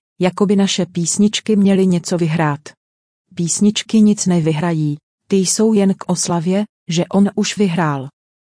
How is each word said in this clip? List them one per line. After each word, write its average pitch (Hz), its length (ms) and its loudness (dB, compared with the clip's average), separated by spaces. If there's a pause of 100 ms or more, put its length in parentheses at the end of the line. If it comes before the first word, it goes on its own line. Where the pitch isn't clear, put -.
(200)
jako 180 260 0
by 196 100 2
naše 196 300 0
písničky 202 680 -2
měly 196 320 2
něco 175 300 -2
vyhrát. 160 420 -2 (760)
Písničky 208 680 0
nic 208 240 2
nevyhrají, 156 720 0 (300)
ty - 80 0
jsou 214 380 0
jen 196 200 2
k - 140 -8
oslavě, 180 580 -2 (220)
že 170 180 -2
on 196 300 2
už - 220 -4
vyhrál. 165 500 -2 (420)